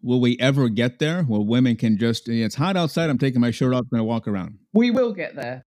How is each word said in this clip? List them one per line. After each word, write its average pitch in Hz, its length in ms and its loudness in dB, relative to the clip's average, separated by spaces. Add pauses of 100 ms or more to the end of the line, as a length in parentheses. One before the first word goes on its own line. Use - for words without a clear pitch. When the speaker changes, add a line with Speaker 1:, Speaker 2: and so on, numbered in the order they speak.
Speaker 1:
Will 123 180 2
we 120 180 2
ever 131 300 2
get 120 300 -2
there 165 240 -2
where 110 180 0
women 120 340 2
can 110 220 2
just, 117 320 -2
"It's 113 260 -2
hot 185 220 -2
outside, 165 320 0
I'm 131 80 0
taking 127 240 0
my 120 80 2
shirt 127 240 0
off, 127 120 0
I'm - 40 -14
gonna 113 140 -2
walk 113 240 -4
around"? 98 320 -6 (140)
Speaker 2:
We 240 180 4
will 240 220 0
get 170 220 -8
there. 127 280 -10 (100)